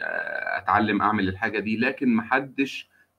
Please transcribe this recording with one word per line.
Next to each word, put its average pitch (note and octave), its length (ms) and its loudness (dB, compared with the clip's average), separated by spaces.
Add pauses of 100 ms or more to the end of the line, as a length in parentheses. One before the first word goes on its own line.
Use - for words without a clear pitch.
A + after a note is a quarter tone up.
آه، - 560 -4
أتعلم G#2 440 2
أعمل G#2 260 2
الحاجة G#2 300 -2
دي، G#2+ 180 -2
لكن B2+ 380 2
محدش C3+ 760 -2 (280)